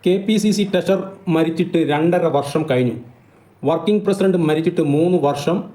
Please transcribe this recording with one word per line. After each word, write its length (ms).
കെ 80
പി 160
സി 140
സി 160
ട്രഷറർ 280
മരിച്ചിട്ട് 440
രണ്ടര 340
വർഷം 320
കഴിഞ്ഞു. 260
വർക്കിംഗ് 360
പ്രസിഡന്റ് 340
മരിച്ചിട്ട് 340
മൂന്ന് 300
വർഷം 320